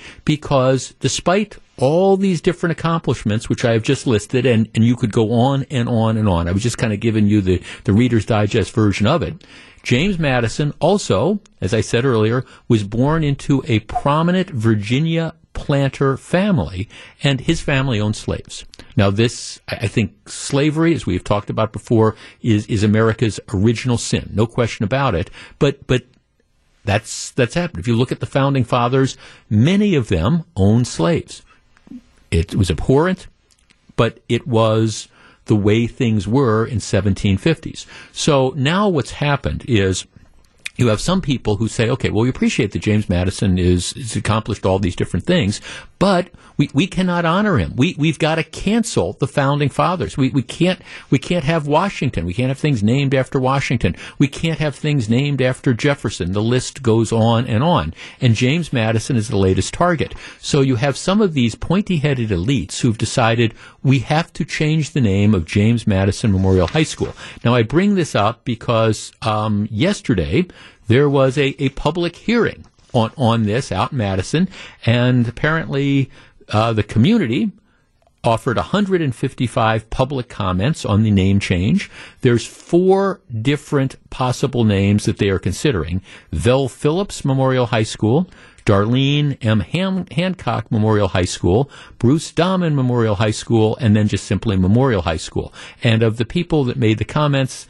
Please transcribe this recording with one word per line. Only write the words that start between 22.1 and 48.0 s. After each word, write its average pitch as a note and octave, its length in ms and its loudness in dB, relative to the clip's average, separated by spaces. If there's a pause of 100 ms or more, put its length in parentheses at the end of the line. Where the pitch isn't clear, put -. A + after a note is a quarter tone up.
is, G#2+ 240 0
is G#2+ 180 0
America's A2 560 0 (120)
original A#2 440 0
sin. - 380 -4
No G#2 120 0
question A#2 380 -4
about C3 300 -2
it. E2 160 -4 (280)
But, - 280 -2
but - 180 0 (800)
that's, - 460 -4
that's A#2+ 240 -2
happened. E3+ 260 -4
If F#2+ 80 -6
you A#2 80 2
look B2+ 160 0
at - 80 -8
the A#2+ 60 -8
founding C#3 360 0
fathers, B2+ 540 0 (320)
many F3+ 460 2
of B2+ 140 0
them G#2+ 360 0 (100)
owned G#2+ 320 2
slaves. - 560 -4 (880)
It - 240 0
was F#2+ 160 0
abhorrent, D#3 560 0 (680)
but A#2 320 -2
it A#2 200 -2
was A2 600 0 (360)
the A#2 100 2
way G#2+ 320 2
things A2 400 -2
were A2+ 380 2
in A2 160 -4
seventeen G2 560 0
fifties. - 500 -4 (240)
So C3+ 460 0
now E3+ 320 2
what's D3+ 220 0
happened C#3 580 -4
is G2 380 2 (680)
you B2 100 2
have G#2+ 160 2
some F#3 180 0
people B2 360 -2
who G#2+ 120 -2
say, A#2 220 0
"Okay, - 180 -2
well, F#2+ 140 0
we B2+ 80 2
appreciate D3 420 0
that F2+ 60 -4
James G#2 320 0
Madison F#2 480 0
is, F2+ 340 2
has A#2+ 240 -8
accomplished G#2+ 480 -2
all F#2+ 140 2
these F#2+ 180 -2
different - 300 -4
things, C3+ 340 0 (380)
but F#3 320 0 (280)
we, D3 160 2
we D3+ 120 2
cannot F3 380 -2
honor F3+ 340 2
him. E2 180 -2
We, B2 200 2
we've D3+ 220 0